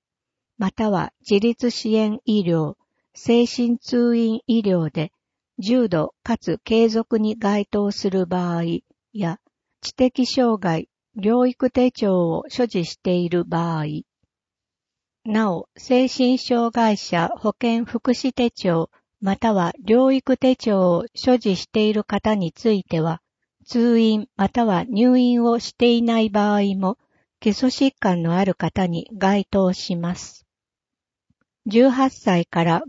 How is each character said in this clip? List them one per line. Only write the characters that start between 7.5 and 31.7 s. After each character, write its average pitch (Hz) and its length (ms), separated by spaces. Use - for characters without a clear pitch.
当 202 200
す - 180
る 185 180
場 175 300
合 170 60
や、 180 260
知 - 100
的 254 320
障 233 340
害、 170 300
療 233 280
育 254 240
手 254 220
帳 185 380
を 160 180
所 - 180
持 185 200
し - 100
て 185 180
い 175 140
る 175 160
場 165 360
合、 151 40
な 214 280
お、 170 240
精 254 320
神 254 300
障 233 360
害 220 220
者 175 400
保 214 160
健 233 320
福 - 280
祉 254 200
手 240 180
帳、 165 400
ま 196 160
た 226 160
は 175 200
療 247 260
育 262 240
手 254 200
帳 185 400
を 175 180
所 254 240
持 202 180
し - 100
て 214 220
い 214 40
る 208 120
方 208 300
に 180 180
つ - 200
い 196 100
て - 180
は、 165 200
通 233 320
院 220 380
ま 196 140
た 233 160
は 180 180
入 247 320
院 247 280
を 233 140
し - 160
て 240 180
い 233 100
な 233 180
い 220 80
場 208 280
合 202 200
も、 190 220
基 214 100
礎 254 200
疾 269 280
患 180 240
の 165 140
あ 190 80
る 185 100
方 185 320
に 170 300
該 196 340
当 190 220
し 185 240
ま 170 180
す。 - 300
十 233 240